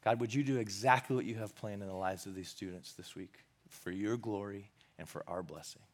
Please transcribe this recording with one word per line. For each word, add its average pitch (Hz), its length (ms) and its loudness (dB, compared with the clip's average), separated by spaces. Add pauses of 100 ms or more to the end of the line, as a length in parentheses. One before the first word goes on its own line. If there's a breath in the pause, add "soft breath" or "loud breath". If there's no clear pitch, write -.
God, 117 200 6
would 113 120 0
you 139 120 4
do 135 100 4
exactly 120 580 4
what 127 120 4
you 113 100 -2
have 107 200 -4
planned 101 260 -4
in 98 80 -4
the 95 40 -4
lives 92 320 0
of 98 100 -8
these 92 120 -6
students 90 460 -8
this - 220 -14
week - 280 -12 (240)
for - 240 -8
your 104 240 2
glory 101 560 -4 (260 soft breath)
and 80 120 -10
for - 200 -6
our 87 140 -2
blessing? 76 380 -12 (120)